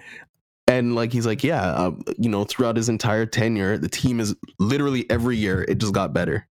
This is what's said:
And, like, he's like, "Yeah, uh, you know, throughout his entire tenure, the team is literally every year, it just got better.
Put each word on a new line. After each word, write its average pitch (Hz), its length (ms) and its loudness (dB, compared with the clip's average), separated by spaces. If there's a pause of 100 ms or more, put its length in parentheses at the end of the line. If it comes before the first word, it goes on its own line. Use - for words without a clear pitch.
(640)
And, 123 280 4
like, 117 180 0
he's 120 140 2
like, 110 180 0
"Yeah, 147 180 2
uh, 90 280 0 (260)
you 117 140 0
know, 104 140 0
throughout 117 320 0
his 113 120 0
entire 110 380 0
tenure, 107 500 0
the 87 120 -4
team 123 300 -2
is 104 160 -2 (240)
literally 127 520 0
every 120 260 2
year, 92 320 0
it 98 80 2
just 101 160 0
got 95 220 0
better. 85 360 0